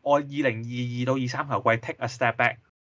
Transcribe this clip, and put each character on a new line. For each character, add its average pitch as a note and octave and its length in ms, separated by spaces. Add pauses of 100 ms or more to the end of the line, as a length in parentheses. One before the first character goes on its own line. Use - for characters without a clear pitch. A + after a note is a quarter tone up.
我 C#3+ 160
二 - 40
零 C#3+ 220
二 - 20
二 A#2+ 580
到 C3+ 160
二 B2 60
三 C#3 220
球 A#2+ 100
季 A2+ 200
take - 200
a B2+ 80
step A#2+ 300
back， A#2+ 220 (220)